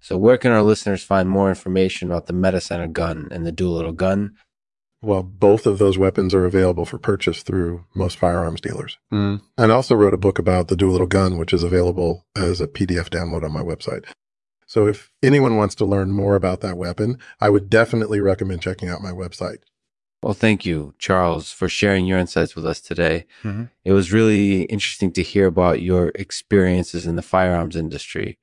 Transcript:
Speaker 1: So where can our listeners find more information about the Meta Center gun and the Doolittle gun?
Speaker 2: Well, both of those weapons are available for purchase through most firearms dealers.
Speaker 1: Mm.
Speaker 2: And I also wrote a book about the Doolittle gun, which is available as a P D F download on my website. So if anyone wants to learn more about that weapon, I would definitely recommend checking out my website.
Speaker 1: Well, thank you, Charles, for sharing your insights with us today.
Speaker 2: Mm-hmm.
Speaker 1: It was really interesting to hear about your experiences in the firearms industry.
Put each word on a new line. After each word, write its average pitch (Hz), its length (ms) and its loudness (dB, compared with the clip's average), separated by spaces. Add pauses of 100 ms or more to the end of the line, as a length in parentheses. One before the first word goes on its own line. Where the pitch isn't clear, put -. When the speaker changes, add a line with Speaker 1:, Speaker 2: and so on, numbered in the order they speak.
Speaker 1:
So - 160 -8
where 117 220 6
can 123 120 2
our 110 120 4
listeners 104 420 0
find 95 240 0
more 98 220 2
information 92 600 -2
about 87 180 -4
the 87 40 -6
Meta 92 260 0
Center 87 280 -6
gun 80 440 -6
and 85 140 -8
the 82 80 -6
Doolittle 82 400 -4
gun? 98 440 -2 (680)
Speaker 2:
Well, 98 200 0
both 101 440 4
of 101 100 2
those 98 220 4
weapons 95 340 0
are 92 140 4
available 90 400 2
for - 100 -12
purchase - 460 -4
through 87 420 -4 (100)
most 92 220 -4
firearms 87 460 -2
dealers. - 340 -10 (160)
Speaker 1:
Mm. 101 300 -2 (160)
Speaker 2:
And 113 120 6
I 110 40 6
also 131 200 2
wrote 104 200 6
a 92 40 -2
book 95 200 0
about 90 300 0
the 95 80 0
Doolittle 90 320 2
gun, 92 280 2
which 82 160 -4
is 87 100 2
available 87 600 0 (100)
as 90 280 -2
a 82 60 -4
P - 180 -4
D 87 100 -2
F 85 140 -6
download 82 340 -6
on 76 80 -6
my 78 100 -6
website. - 440 -8 (600)
So 104 200 2
if - 260 -4 (100)
anyone 135 340 4
wants 104 180 0
to 110 100 -2
learn 98 260 0
more 101 260 0
about 92 260 -2
that 92 160 -8
weapon, 104 400 -4 (200)
I 107 120 2
would 98 180 2
definitely 110 520 0
recommend 95 420 -2
checking 90 260 -8
out 90 140 -8
my 95 100 -10
website. 92 460 -10 (640)
Speaker 1:
Well, - 120 -2
thank 107 320 2
you, 76 320 -4
Charles, 87 520 0
for - 160 -6
sharing 98 380 0
your 92 140 0
insights 85 360 -2
with 82 120 -8
us - 160 -6
today. 82 420 -2 (180)
Speaker 2:
Mm-hmm. 107 220 -8 (220)
Speaker 1:
It 95 60 2
was 95 200 2
really 101 520 4
interesting - 480 -4
to 92 100 -2
hear 95 240 2
about 87 340 2
your 90 340 0
experiences 90 920 0
in 82 100 -2
the 80 60 -6
firearms 90 520 0
industry. - 680 -8